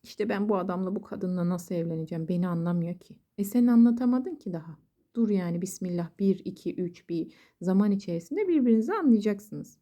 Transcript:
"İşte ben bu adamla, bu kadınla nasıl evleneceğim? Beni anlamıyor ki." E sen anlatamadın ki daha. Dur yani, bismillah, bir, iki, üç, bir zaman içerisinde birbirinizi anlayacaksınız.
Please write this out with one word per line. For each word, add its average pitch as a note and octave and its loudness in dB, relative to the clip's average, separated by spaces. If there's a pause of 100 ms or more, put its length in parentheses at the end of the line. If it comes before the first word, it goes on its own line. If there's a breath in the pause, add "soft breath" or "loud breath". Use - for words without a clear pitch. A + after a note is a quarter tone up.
"İşte - -6
ben G3+ -2
bu G3+ 2
adamla, F#3 -4
bu - -6
kadınla F3+ -4
nasıl F3+ -4
evleneceğim? D#3+ -4
Beni F3+ 0
anlamıyor F3 -2
ki." - -20 (220)
E G3+ -2
sen A#3+ 2
anlatamadın B3 4
ki F3+ -10
daha. D#3+ -12 (380)
Dur A3+ 2
yani, F3 0
bismillah, F3 -6 (100)
bir, G3 2
iki, - -8
üç, F3 -8
bir E3+ -6 (280 loud breath)
zaman F#3+ 2
içerisinde G3 -4
birbirinizi B3 4
anlayacaksınız. G#3+ 0